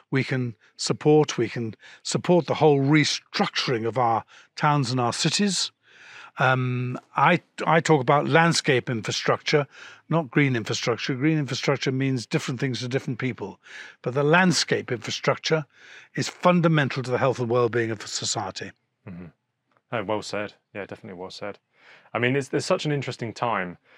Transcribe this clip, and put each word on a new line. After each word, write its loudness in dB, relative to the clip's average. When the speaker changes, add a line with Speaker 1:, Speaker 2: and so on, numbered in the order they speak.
Speaker 1:
we 0
can -4
support. 2
We 0
can -8
support 2
the 0
whole 6
restructuring 0
of -4
our 2
towns 2
and -2
our 0
cities. 0
Um, 0
I, 4
I 6
talk 4
about 2
landscape 4
infrastructure, 0
not -2
green 4
infrastructure. -2
Green 0
infrastructure -2
means -2
different -4
things -4
to -8
different -4
people. -8
But -6
the 0
landscape 2
infrastructure -2
is -4
fundamental 2
to -6
the 0
health 0
and -4
well-being 0
of -8
society. -8
Speaker 2:
Mm-hmm. -14
Oh, -4
well -4
said. -8
Yeah, -8
definitely -16
well -12
said. -12
I -2
mean, 2
it's, -2
there's -2
such 0
an 0
interesting -6
time -4